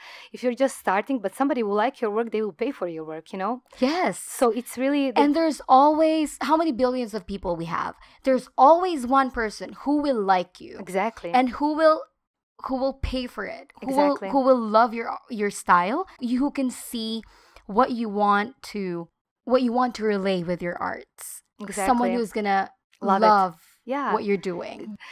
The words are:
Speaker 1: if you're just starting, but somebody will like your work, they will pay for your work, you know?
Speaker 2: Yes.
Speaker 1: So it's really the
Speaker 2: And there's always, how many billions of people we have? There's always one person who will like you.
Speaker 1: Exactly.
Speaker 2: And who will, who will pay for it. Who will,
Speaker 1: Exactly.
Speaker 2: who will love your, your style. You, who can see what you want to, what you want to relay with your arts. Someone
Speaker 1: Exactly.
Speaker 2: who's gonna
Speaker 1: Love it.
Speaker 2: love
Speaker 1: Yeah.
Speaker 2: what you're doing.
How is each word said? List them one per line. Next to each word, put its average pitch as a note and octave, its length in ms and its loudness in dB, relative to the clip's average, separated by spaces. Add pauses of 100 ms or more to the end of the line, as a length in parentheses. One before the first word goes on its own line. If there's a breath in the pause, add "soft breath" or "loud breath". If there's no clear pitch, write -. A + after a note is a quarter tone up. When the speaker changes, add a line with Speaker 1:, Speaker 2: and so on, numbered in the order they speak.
(340 loud breath)
Speaker 1:
if G#3+ 100 -10
you're B3 120 0
just C4 240 0
starting, G#3+ 400 0
but G3 160 -6
somebody C4+ 280 0
will G3+ 120 -2
like B3 260 -2
your G#3+ 100 -2
work, A3+ 200 -4
they G#3+ 100 -2
will G#3 100 -4
pay A#3 200 -6
for F#3 160 -6
your D#3+ 180 -10
work, D#3 260 -12
you F#3+ 80 -8
know? A3+ 220 -4 (180)
Speaker 2:
Yes. C4+ 400 0
Speaker 1:
So - 320 0
it's A#3 260 -6
really C4+ 340 0
the B3 80 0
Speaker 2:
And C#4+ 160 4
there's D#4+ 340 0
always, D4+ 720 4
how C#4+ 160 2
many E4 160 0
billions B3 400 -2
of G#3 140 -8
people F#3+ 280 -6
we E3 100 -6
have? E3 300 -6 (280 soft breath)
There's B3+ 340 0
always D#4+ 500 6
one C4 240 2
person G#3 420 -6 (100)
who D4 180 0
will C4+ 200 0
like F#3 380 0
you. - 180 -18
Speaker 1:
Exactly. F#3+ 540 -4
Speaker 2:
And B3 200 4
who D4 240 -2
will, D#4+ 260 4 (640)
who C4 100 -4
will C4 200 -2
pay B3+ 320 -6
for G3+ 180 -12
it. - 260 -14 (100)
Who C4+ 140 -4
will, D4 100 6 (100)
Speaker 1:
Exactly. G3 140 -8
Speaker 2:
who C4+ 120 2
will B3+ 180 6
love A3 340 4
your, A#3 240 -8 (120)
your G#3 220 -4
style. G3 540 2 (140)
You, B3 200 -2
who C#4+ 120 0
can C4+ 180 -2
see A3+ 520 -8 (440 soft breath)
what A3 260 2
you A#3 180 -4
want G3+ 520 0 (120)
to, F3 340 -6 (380)
what B3+ 160 2
you A#3+ 100 0
want B3 240 0
to G#3 80 -6
relay F#3+ 400 0
with F3 180 -4
your F3 200 -4
arts. - 580 -10 (320)
Someone A#3+ 380 0
Speaker 1:
Exactly. A#3 60 0
Speaker 2:
who's A#3 180 -4
gonna G3+ 360 -2 (320)
Speaker 1:
Love G3 200 2
it. A3 60 6
Speaker 2:
love F#3+ 280 4 (300)
Speaker 1:
Yeah. B3+ 280 -4
Speaker 2:
what G#3+ 100 -2
you're G3+ 140 0
doing. F#3 580 -10 (160 loud breath)